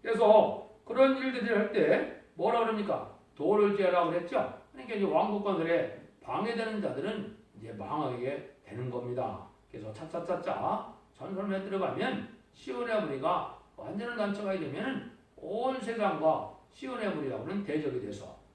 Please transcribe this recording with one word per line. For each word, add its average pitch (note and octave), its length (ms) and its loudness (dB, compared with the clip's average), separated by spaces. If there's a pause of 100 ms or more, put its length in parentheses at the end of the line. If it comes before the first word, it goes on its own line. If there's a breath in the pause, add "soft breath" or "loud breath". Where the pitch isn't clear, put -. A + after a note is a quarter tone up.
그래서 G#3+ 680 6 (160)
그런 C4 320 6
일들을 A#3+ 400 0
할 - 140 2
때 - 500 2 (140)
뭐라 E3 260 2
그럽니까? G#3 520 -2 (220)
돌을 G3+ 400 4
지어라 F3 300 4
그랬죠? - 540 -2 (120)
그러니까 - 240 -8
이제 G3 100 2
왕국관들의 G3 960 2 (200)
방해되는 A3 600 -4
자들은 F#3+ 560 -6 (220)
이제 A2 140 -14
망하게 C3 880 -6
되는 B2 260 -8
겁니다. A#2+ 600 -6 (220)
그래서 G#2+ 220 -12
차차차차 - 1000 -4 (200)
전설에 F#3+ 500 -4
들어가면 - 680 -2 (240)
시온의 A#3+ 500 -2
무리가 C#3+ 560 -2 (160)
완전한 A#3 420 -6
단체가 G3+ 360 -2
되면은 F#3 580 -6 (260)
온 B3 420 -2
세상과 G3 800 0 (160)
시온의 A3 420 -6
무리하고는 D3+ 480 -4
대적이 C#3+ 380 -2
돼서 - 380 -12 (140)